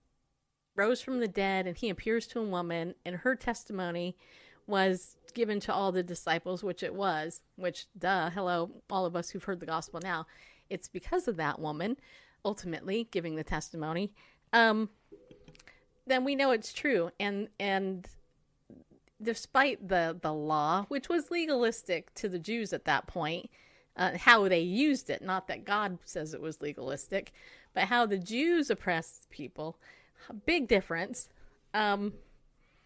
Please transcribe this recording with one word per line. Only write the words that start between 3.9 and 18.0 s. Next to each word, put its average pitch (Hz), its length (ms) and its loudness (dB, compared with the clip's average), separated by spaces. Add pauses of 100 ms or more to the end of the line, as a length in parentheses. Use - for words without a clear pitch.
was 190 500 2 (180)
given 214 260 0
to - 120 -4
all 196 200 2
the 180 100 2
disciples, 175 600 -4
which 180 200 -6
it 180 120 -2
was, 170 480 -2 (140)
which, 180 300 -6 (120)
duh, 175 320 2
hello, 175 400 0 (200)
all 190 160 2
of 175 100 -2
us 175 140 -4
who've 185 140 -10
heard 180 160 -4
the 165 60 -6
gospel 160 360 -2
now, 175 240 -4 (440)
it's - 180 -6
because 349 380 -2
of 208 100 0
that 156 220 0
woman 160 380 -2 (480)
ultimately 202 680 -2
giving 165 240 -2
the 156 100 -4
testimony, 165 680 -4 (400)
um, 220 360 6 (1160)
then 254 180 4
we 285 100 2
know 269 160 4
it's 226 220 2
true. 214 380 2 (100)
And, 202 280 -2 (100)
and 190 480 0 (1120)